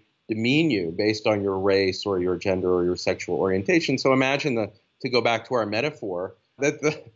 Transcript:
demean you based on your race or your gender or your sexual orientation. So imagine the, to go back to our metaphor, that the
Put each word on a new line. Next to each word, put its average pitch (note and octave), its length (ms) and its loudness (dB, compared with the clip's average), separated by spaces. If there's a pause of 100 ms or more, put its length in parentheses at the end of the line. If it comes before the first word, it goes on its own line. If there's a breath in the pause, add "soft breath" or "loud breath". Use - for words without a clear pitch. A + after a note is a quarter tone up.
(280)
demean B2+ 420 2
you F2+ 260 -2
based G#2+ 300 0
on G#2 160 2
your G2 160 -2
race G2 480 2
or G2 140 0
your F2+ 160 0
gender F#2 360 0
or F2+ 120 2
your F2+ 140 0
sexual F2+ 400 -4
orientation. G2+ 600 0
So C3+ 140 2
imagine C3+ 440 0
the, G#2 140 -2 (320 soft breath)
to C3 80 -4
go A#2+ 120 2
back A#2 260 0
to C3 80 -2
our A2 100 0
metaphor, G#2 680 -6 (240)
that C#3 220 0
the D3 200 -2 (140)